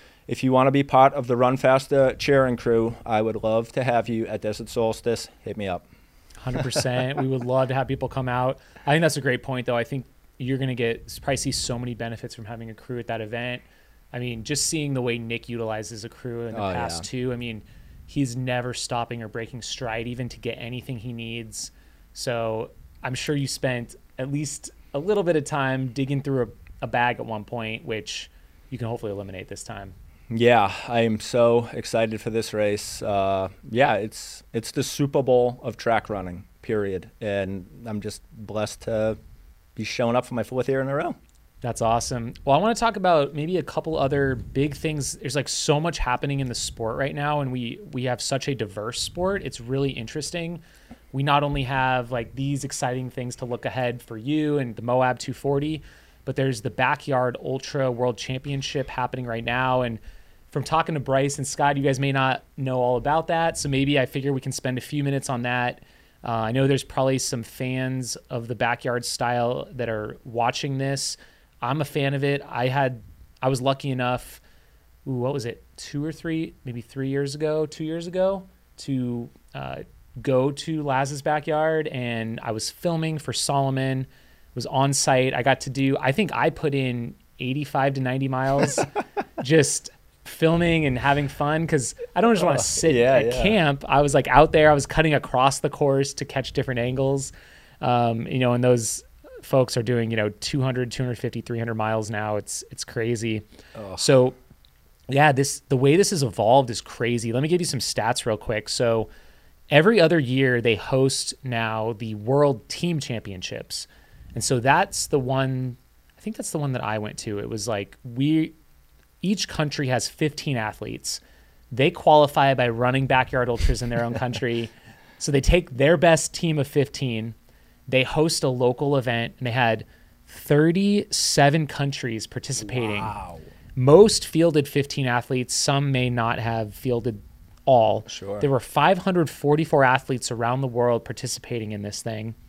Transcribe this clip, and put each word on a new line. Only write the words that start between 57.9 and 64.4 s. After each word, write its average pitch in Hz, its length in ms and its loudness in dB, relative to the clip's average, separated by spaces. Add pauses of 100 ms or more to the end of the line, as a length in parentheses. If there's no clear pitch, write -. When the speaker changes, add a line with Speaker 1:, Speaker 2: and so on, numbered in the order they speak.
Speaker 2:
Championship 135 680 -6
happening 127 380 -6
right 117 180 -6
now. 127 380 2
And 117 160 -2 (540)
from 139 120 -4
talking 160 300 0
to 147 80 -2
Bryce 135 380 0
and 135 80 -6
Scott, 143 280 2
you 139 60 -2
guys 135 180 2
may 139 120 0
not 131 320 0 (120)
know 131 220 -2
all 123 200 2
about 147 300 0
that. 165 300 0
So - 100 -6
maybe 139 320 2
I 127 60 2
figure 139 260 -4
we 135 100 -2